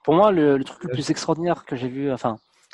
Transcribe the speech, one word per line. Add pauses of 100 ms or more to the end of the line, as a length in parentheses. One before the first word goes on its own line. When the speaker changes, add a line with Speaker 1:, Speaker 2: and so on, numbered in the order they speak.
Speaker 1:
Pour
moi,
le,
le
truc
le
Speaker 2:
Ouais.
Speaker 1:
plus
extraordinaire
que
j'ai
vu,
enfin, (360)